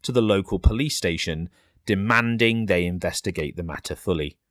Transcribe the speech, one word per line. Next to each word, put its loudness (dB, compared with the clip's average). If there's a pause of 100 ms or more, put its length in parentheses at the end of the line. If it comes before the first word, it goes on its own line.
to -8
the 2
local 2
police 2
station, -4 (340)
demanding 2
they 2
investigate -4
the -6
matter -8
fully. -4 (120)